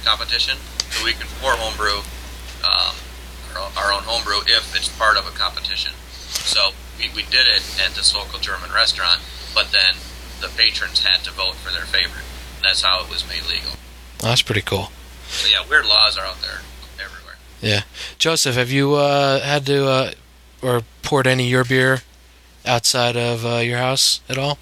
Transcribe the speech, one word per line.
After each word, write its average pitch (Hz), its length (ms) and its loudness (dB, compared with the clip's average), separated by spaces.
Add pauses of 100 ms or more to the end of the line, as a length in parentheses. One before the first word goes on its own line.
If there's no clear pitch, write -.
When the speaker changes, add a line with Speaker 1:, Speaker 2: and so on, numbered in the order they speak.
Speaker 1:
competition. 117 520 0 (340)
So - 140 -4
we 117 80 2
can 117 140 -6 (160)
pour 135 160 2
homebrew, 107 480 -2 (560)
um, 92 320 0 (640)
our, 95 180 -8
our 101 160 2
own 98 120 -2
homebrew 107 420 -2
if 110 300 2
it's 95 120 -2
part 107 280 4
of 95 100 0
a 87 100 -8
competition. - 560 -4 (380)
So - 400 0 (280)
we, 117 160 -4
we 107 100 -6
did 127 260 4
it 101 120 2 (220)
at 90 120 -2
this 101 180 2
local 98 240 -6
German 92 340 -6
restaurant, 98 480 2 (340)
but 104 180 0
then 95 240 4 (440)
the 98 160 -8
patrons 104 460 0
had 95 220 2
to 90 80 -8
vote 95 240 -4
for 92 160 -8
their 82 120 -4
favorite. 87 400 -2 (340)
And - 60 -4
that's 95 180 2
how 92 200 2
it 90 80 -10
was 87 180 -6
made 85 220 -6
legal. 82 220 -4 (500)
Speaker 2:
Well, 113 80 2
that's 117 120 4
pretty 104 200 2
cool. 98 300 -2 (360)
Speaker 1:
So - 200 0
yeah, 98 200 4
weird 147 180 4
laws 107 300 4
are 95 80 -4
out 92 160 -8
there 98 200 -8 (420)
everywhere. - 340 -14 (240)
Speaker 2:
Yeah. 104 220 2 (360)
Joseph, 156 360 2
have 123 160 2
you, 139 240 4
uh, 143 460 4
had 143 260 2
to, 139 200 4
uh, 131 240 4 (520)
or 123 200 2 (200)
poured 135 240 2
any 127 180 4
of 120 60 2
your 127 140 4
beer 131 380 4 (600)
outside 120 520 2
of, 120 300 0
uh, 120 120 2
your 120 200 0
house 131 500 2
at 131 100 -2
all? 143 240 -2